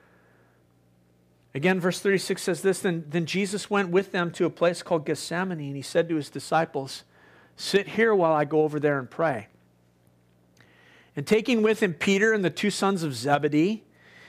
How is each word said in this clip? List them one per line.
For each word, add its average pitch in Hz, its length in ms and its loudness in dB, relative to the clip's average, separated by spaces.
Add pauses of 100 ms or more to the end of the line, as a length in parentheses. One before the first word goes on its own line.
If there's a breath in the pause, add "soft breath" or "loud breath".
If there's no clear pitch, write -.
(1500 soft breath)
Again, 180 260 2
verse 175 200 -2
thirty-six 196 420 0
says 170 180 -2
this, 190 200 0
"Then, 165 280 -2
then 165 160 -2
Jesus 190 460 -4
went 202 180 0
with 185 240 0
them 175 200 0
to 175 120 0
a 160 60 2
place 170 320 0
called 165 240 -2
Gethsemane, 175 520 -4
and 139 180 -8
he 139 60 -10
said 165 280 0
to 160 60 0
his 143 120 -4
disciples, - 760 -4 (520 soft breath)
'Sit - 320 0
here 220 260 2
while 170 200 4
I 151 100 4
go 156 180 2
over 151 160 0
there 147 200 2
and 131 120 -8
pray.' 139 380 -2 (1700 soft breath)
And 143 100 -6
taking 220 360 2
with 220 200 2
him 190 120 0
Peter 202 400 2
and 202 100 0
the 165 60 2
two - 200 -2
sons 196 320 -2
of 147 120 -4
Zebedee, 147 720 0 (440 loud breath)